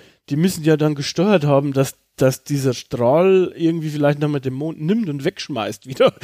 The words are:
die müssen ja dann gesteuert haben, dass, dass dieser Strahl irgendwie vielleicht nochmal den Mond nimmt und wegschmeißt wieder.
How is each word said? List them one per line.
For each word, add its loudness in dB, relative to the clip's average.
die -4
müssen 0
ja 4
dann 0
gesteuert 0
haben, 2
dass, 0
dass 0
dieser -2
Strahl 2
irgendwie -2
vielleicht 0
nochmal -2
den -6
Mond -8
nimmt 0
und -6
wegschmeißt -6
wieder. 2